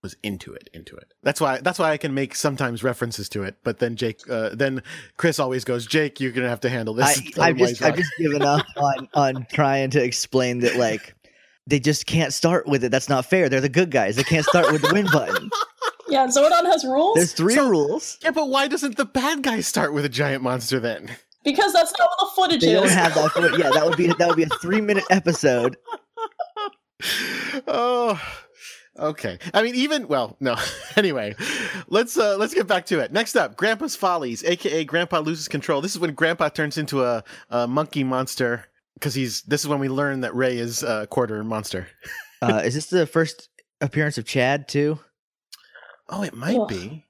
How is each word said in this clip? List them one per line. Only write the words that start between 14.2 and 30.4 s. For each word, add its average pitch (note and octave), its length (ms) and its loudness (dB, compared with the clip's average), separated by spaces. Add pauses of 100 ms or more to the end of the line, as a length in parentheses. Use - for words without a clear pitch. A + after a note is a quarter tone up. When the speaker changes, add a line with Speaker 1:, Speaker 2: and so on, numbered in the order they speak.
Speaker 2:
can't D#3 200 0
start F3 280 4
with D3+ 100 2
the C5 100 2
win G3+ 140 2
button. - 500 0
Speaker 3:
<laughs> G4+ 40 -2 (480)
Yeah, C4+ 180 4
Zordon D4+ 400 4
has E4+ 180 2
rules. D4 340 2
Speaker 2:
There's F3 160 2
three F3+ 200 2
Speaker 1:
So, C#4 160 4
Speaker 2:
rules. E3+ 540 0
Speaker 1:
yeah, D#4+ 80 2
but D4 180 -2
why C4+ 180 2
doesn't C#4 300 -4
the C4+ 80 0
bad C#4 380 -2
guy A#3 160 0
start - 340 -2
with D3 120 -2
a C#3+ 40 0
giant C3+ 320 -2
monster B2+ 380 -2
then? A2 360 -6 (280)
Speaker 3:
Because D#4 280 2
that's E4+ 280 4
not F4 100 4
what F5 120 -2
the - 140 -2
footage F4+ 260 2
Speaker 2:
They E3 120 4
Speaker 3:
is. F#3+ 80 6
Speaker 2:
don't F#3+ 80 4
have F3 240 4
that D#3 200 2
footage. E3+ 260 2
Yeah, - 100 2
that D#3 160 4
would E3+ 120 2
be, F3+ 100 2
that E3+ 200 2
would E3+ 100 2
be E3 40 2
a D#3 80 0 (100)
three-minute G3+ 520 0
episode. C#3 720 2
Speaker 1:
<laughs> - 1120 -12 (680)
Oh, A#3+ 520 0 (800)
okay. C3+ 400 -6 (160)
I G3+ 80 4
mean, A#3+ 140 0
even, C#4 320 0
well, B2+ 320 -2
no. B2+ 220 0